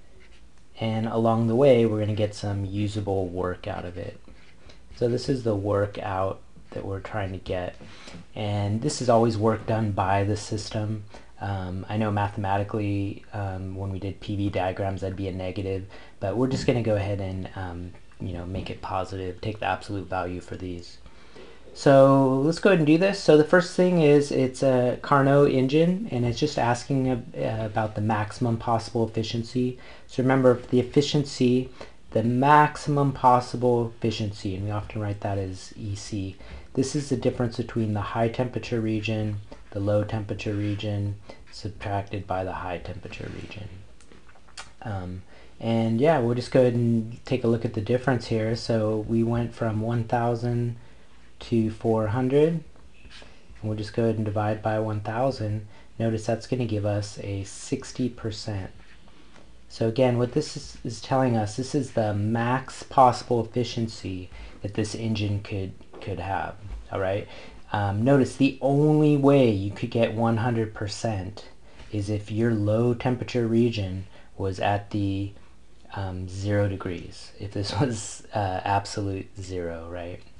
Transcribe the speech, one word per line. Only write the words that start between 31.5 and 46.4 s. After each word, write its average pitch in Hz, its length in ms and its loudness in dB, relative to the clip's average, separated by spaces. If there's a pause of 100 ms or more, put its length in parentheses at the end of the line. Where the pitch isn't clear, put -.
the 113 100 2
maximum 143 920 6
possible 123 800 4
efficiency, 104 600 -2
and 98 100 -4
we 104 60 -4
often 107 280 -6
write 101 220 -4
that 101 160 -2
as 95 400 -8
E 107 160 -6
C. 98 420 -6 (380)
This 135 220 0
is 143 140 -4
the 127 80 0
difference 123 400 -2
between 113 360 -2
the 101 80 0
high 117 280 0
temperature 120 500 -4
region, 107 580 -2 (340)
the 101 80 -6
low 104 240 2
temperature 107 500 -4
region, 101 640 -2 (360)
subtracted 101 760 -6
by 92 160 -2
the 92 100 -6
high 90 240 -6
temperature - 520 -10 (120)
region. 101 260 -12 (1160)
Um, 92 400 -6 (360)
and 113 400 2
yeah, 151 200 6
we'll 120 160 2
just 123 160 -4